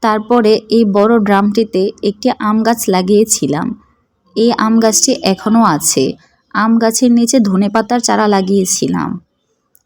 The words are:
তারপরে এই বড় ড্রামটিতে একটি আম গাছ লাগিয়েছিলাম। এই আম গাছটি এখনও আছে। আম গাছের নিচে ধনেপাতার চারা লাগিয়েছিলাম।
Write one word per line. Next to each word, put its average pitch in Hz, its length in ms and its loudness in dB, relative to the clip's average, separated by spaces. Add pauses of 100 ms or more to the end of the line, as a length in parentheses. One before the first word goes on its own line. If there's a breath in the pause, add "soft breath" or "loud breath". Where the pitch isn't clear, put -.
তারপরে 220 480 0 (180)
এই 226 200 2
বড় 202 300 2
ড্রামটিতে 208 600 0 (220)
একটি 202 240 -2 (120)
আম 214 240 -2
গাছ 226 240 0
লাগিয়েছিলাম। 190 800 0 (680)
এই 233 220 2
আম 220 220 0
গাছটি 220 320 0 (120)
এখনও 214 420 0
আছে। 151 380 0 (520 soft breath)
আম 214 240 0
গাছের 226 320 0
নিচে 233 280 2
ধনেপাতার 208 640 0
চারা 214 260 0
লাগিয়েছিলাম। 190 840 -2 (760)